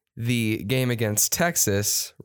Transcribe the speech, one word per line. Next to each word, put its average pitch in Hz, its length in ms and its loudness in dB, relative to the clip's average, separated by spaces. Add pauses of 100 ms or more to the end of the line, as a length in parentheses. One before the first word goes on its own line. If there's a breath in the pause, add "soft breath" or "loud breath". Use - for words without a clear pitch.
(160)
the 113 480 0
game 127 260 0
against 110 420 0
Texas, 110 800 0 (120)